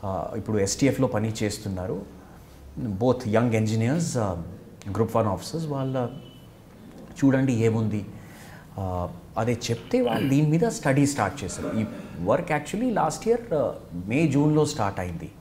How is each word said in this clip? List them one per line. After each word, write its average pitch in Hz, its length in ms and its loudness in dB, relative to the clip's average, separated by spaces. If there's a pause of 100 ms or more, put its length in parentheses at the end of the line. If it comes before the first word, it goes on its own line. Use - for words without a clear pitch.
ఆ, 95 320 -4
ఇప్పుడు 107 220 -2
ఎస్టీఎఫ్లో 127 480 2
పని 110 260 0 (100)
చేస్తున్నారు. 98 600 -4 (800)
Both 113 480 0
young 113 220 4
engineers, 110 520 2 (160)
uh, 92 240 -2 (480)
group 107 180 0
one 113 180 2
officers. 147 420 -4
వాళ్ళ 131 400 -2 (1160)
చూడండి 131 280 6
ఏముంది, 110 520 2 (720)
ఆ, 90 300 -2 (300)
అదే 117 200 0 (120)
చెప్తే 170 300 0
వాళ్ళు 240 280 0
దీని 143 200 4
మీద 160 120 4
స్టడీ 143 460 4
start 107 380 0
చేశారు. - 340 -4
ఈ 110 60 0 (400)
work 139 260 2
actually 202 440 -2
last 160 340 0
ఇయర్, 233 260 0
ఆ, 127 200 2 (320)
మే, 143 220 4
జూన్లో 151 380 4
start 101 340 -2
అయింది. 87 400 -6